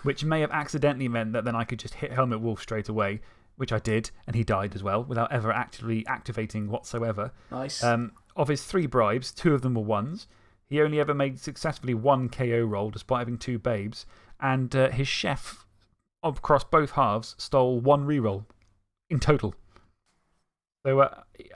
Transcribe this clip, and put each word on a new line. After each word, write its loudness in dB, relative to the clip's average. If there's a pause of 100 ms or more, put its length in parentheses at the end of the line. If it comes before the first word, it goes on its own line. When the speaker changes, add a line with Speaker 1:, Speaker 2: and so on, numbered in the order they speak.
Speaker 1:
Which -2
may 2
have 0
accidentally 0
meant -2
that 0
then 0
I 0
could -4
just -12
hit -8
Helmut 2
Wulf -2
straight -4
away, 0 (380)
which -4
I 2
did, 0 (140)
and -4
he 2
died -2
as -8
well, 0
without -2
ever 0
actually -2
activating -4
whatsoever. -4 (200)
Speaker 2:
Nice. -6
Speaker 1:
Um, 2 (220)
of 0
his 0
three 0
bribes, 2
two 2
of 0
them 0
were 0
ones. -2 (420)
He 2
only 2
ever 2
made -2
successfully -4
one 2
K -2
O 2
roll, -2
despite -2
having -4
two -4
babes. -4 (340)
And, 0
uh, 6
his 0
chef, -4 (580)
across 2
both 2
halves, 0
stole 2
one 4
reroll 0 (640)
in 2
total. 2 (1300)
So, 4
uh, 4 (340)